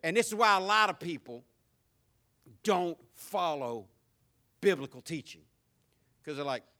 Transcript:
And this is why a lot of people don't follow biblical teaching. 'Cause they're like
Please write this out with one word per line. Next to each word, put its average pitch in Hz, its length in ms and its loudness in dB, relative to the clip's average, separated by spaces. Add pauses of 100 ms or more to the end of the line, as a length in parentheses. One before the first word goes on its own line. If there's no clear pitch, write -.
And 165 140 0
this 226 120 4
is 214 60 -6
why 214 220 6
a 190 40 4
lot 208 280 4
of 180 120 -4
people 127 440 -10 (1160)
don't 180 340 0 (180)
follow 143 720 -4 (760)
biblical 139 420 0
teaching. 127 400 -12 (840)
'Cause 151 120 -8
they're 143 80 -4
like 131 180 -4 (180)